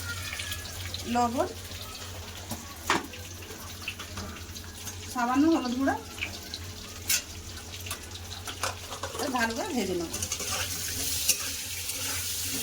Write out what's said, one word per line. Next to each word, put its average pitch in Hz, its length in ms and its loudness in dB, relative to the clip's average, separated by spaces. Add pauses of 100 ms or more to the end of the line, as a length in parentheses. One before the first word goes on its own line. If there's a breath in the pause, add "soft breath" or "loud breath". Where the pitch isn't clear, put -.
(1080)
লবণ, 240 400 6 (3750)
সামান্য 254 320 8
হলুদ 254 280 8
গুঁড়ো, 269 200 6 (3500)
ভালো 233 220 4
করে 339 140 0
ভেজে 208 260 4
নেব। 170 120 2 (2500)